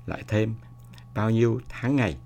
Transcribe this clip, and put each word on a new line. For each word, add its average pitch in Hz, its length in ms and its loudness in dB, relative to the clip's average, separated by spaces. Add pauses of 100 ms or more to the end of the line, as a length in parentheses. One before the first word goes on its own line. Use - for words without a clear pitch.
Lại - 220 -6
thêm 110 260 2 (600)
bao 107 160 2
nhiêu 113 380 4
tháng 127 280 0
ngày 101 300 2